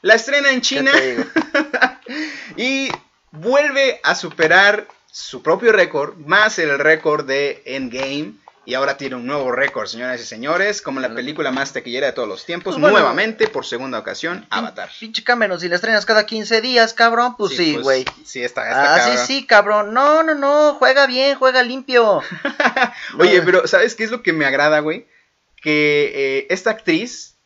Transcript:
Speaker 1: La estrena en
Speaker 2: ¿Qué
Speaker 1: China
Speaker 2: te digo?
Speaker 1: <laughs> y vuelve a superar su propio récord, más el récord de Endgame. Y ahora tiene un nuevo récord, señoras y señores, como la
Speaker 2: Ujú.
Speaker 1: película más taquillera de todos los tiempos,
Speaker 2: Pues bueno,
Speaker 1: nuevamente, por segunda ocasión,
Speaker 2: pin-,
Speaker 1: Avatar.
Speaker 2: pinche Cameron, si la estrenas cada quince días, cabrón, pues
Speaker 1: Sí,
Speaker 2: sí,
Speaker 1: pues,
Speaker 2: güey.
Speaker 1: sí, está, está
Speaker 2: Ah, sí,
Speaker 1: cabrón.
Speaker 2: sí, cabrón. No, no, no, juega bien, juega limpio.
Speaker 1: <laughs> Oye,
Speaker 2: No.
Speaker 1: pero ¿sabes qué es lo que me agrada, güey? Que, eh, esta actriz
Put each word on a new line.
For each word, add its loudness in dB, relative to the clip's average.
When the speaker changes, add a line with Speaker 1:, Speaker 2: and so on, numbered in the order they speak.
Speaker 1:
La 6
estrena 0
en 2
Speaker 2:
¿Qué -2
Speaker 1:
China 0
Speaker 2:
te 2
digo? -4
Speaker 1:
<laughs> -6
y -4
vuelve 0
a 2
superar 2
su -16
propio 2
récord, 0
más 0
el 0
récord 2
de -2
Endgame. -8
Y -6
ahora -2
tiene -8
un -10
nuevo -4
récord, -2
señoras -8
y -16
señores, -4
como -8
la -6
Speaker 2:
Ujú. -6
Speaker 1:
película -6
más -6
taquillera -4
de -4
todos -6
los -12
tiempos, -8
Speaker 2:
Pues -2
bueno, 6
Speaker 1:
nuevamente, 0
por -6
segunda -8
ocasión, -8
Speaker 2:
pin-, -20
Speaker 1:
Avatar. -8
Speaker 2:
pinche -10
Cameron, 0
si -6
la 0
estrenas 0
cada 2
quince -2
días, 2
cabrón, 2
pues -2
Speaker 1:
Sí, -6
Speaker 2:
sí, 2
Speaker 1:
pues, -4
Speaker 2:
güey. 2
Speaker 1:
sí, -10
está, -6
está 2
Speaker 2:
Ah, 4
sí, 4
Speaker 1:
cabrón. 0
Speaker 2:
sí, -6
cabrón. 4
No, 4
no, 2
no, 2
juega 4
bien, 0
juega 4
limpio. 2
Speaker 1:
<laughs> -4
Oye, 6
Speaker 2:
No. 2
Speaker 1:
pero 4
¿sabes 2
qué -6
es -6
lo -8
que 0
me -2
agrada, 2
güey? -6
Que, 0
eh, -2
esta -2
actriz -4